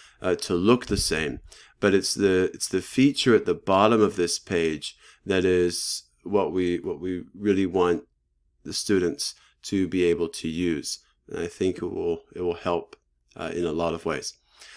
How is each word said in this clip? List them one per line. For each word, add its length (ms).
uh, 140
to 180
look 320
the 120
same, 420
but 160
it's 180
the, 400
it's 140
the 160
feature 500
at 140
the 80
bottom 440
of 160
this 220
page 580
that 180
is 600
what 300
we, 260
what 220
we 240
really 320
want 380
the 100
students 600
to 240
be 160
able 260
to 180
use. 520
And 120
I 80
think 300
it 100
will, 380
it 60
will 120
help, 420
uh, 160
in 140
a 60
lot 240
of 100
ways. 300